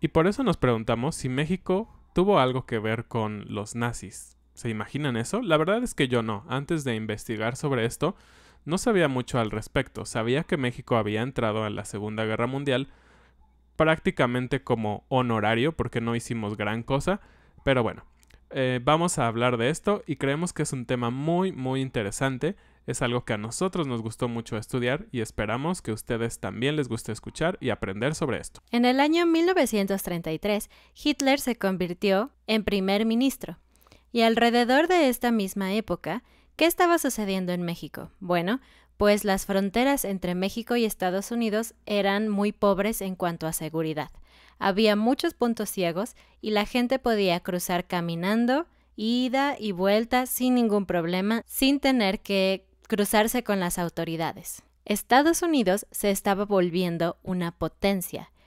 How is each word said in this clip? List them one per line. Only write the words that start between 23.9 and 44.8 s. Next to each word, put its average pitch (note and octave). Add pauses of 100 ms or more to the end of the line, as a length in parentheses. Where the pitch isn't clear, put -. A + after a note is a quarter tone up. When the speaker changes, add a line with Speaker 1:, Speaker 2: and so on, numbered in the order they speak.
Speaker 1:
gustó A2+
mucho A#2
estudiar B2+
y B2+
esperamos A#2+
que -
a G#2+
ustedes A#2
también A2
les D3
guste A2+
escuchar D#3
y B2+
aprender G#2
sobre C3+
esto. - (100)
Speaker 2:
En A#3+
el B3+
año D#4+
mil E4
novecientos A3
treinta E3+
y D#3+
tres, G#3 (240)
Hitler C#4
se B3
convirtió F#3+ (160)
en A3
primer G3
ministro. A#3 (520)
Y A#3
alrededor A#3
de E4+
esta A#3+
misma G3
época, F#3+ (340)
¿qué -
estaba E4+
sucediendo G3
en F3+
México? E3+ (100)
Bueno, F3+ (380)
pues G#3
las G3
fronteras G#3+
entre F#3
México G3
y A#3
Estados F#3+
Unidos A3+ (100)
eran G3+
muy G#3
pobres G3+
en F#3+
cuanto E3+
a D#3+
seguridad. D#3 (480)
Había G#3